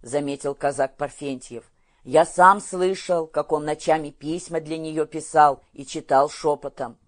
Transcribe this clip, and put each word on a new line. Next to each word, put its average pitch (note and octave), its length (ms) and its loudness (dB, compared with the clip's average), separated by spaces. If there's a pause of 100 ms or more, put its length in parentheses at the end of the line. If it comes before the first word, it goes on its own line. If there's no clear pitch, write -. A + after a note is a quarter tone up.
заметил C#3 540 -6
казак C#3 400 -4
Парфентьев. C3 720 -10 (360)
«Я D3+ 200 4
сам F#3+ 360 6
слышал, F3+ 640 -2
как - 240 -4
он D3+ 140 -2
ночами D3+ 440 -2
письма D#3+ 520 -8
для D#3 160 -8
нее D#3 280 -4
писал D3+ 560 2 (120)
и C#3 120 -16
читал C#3+ 440 0
шепотом C#3 680 -6 (100)